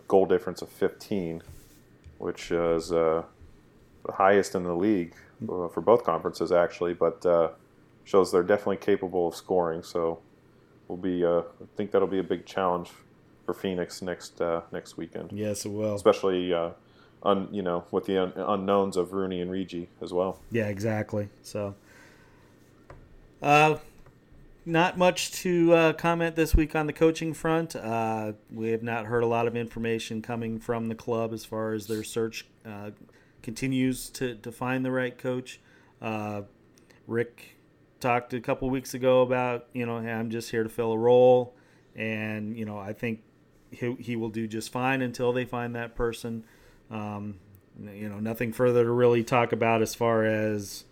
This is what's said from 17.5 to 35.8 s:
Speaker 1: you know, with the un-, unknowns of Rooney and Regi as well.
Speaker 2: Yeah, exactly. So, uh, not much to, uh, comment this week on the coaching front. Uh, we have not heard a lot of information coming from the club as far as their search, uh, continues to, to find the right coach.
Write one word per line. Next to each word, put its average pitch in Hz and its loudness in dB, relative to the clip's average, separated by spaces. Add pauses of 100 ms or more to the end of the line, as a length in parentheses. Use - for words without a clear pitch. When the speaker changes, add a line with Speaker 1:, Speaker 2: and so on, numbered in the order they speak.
Speaker 1:
you 101 -4
know, 87 -2
with 92 0
the 95 0
un-, 92 0
unknowns 98 0
of 90 -2
Rooney 92 -2
and 90 -6
Regi 87 -6 (120)
as 87 -10
well. 90 -2 (100)
Speaker 2:
Yeah, 113 -2
exactly. 104 -4 (140)
So, 101 -8 (1700)
uh, 151 6 (880)
not 165 2
much 180 2 (120)
to, 170 6
uh, 160 8
comment 170 -2
this 160 2
week 156 4
on 151 0
the 147 -4
coaching 160 2
front. 160 -2
Uh, 110 -2 (180)
we 113 -4
have 113 0
not 117 -4
heard 117 2
a 117 4
lot 117 2
of 117 -2
information 113 -4
coming 113 -6
from 113 -4
the 110 -4
club 113 -2
as 110 -8
far 110 -4
as 107 -4
their 110 -4
search, 113 -4 (180)
uh, 104 -12 (540)
continues 131 -2
to, 123 -6
to 110 -14
find 127 -2
the 127 -2
right 127 -2
coach. 127 -6 (420)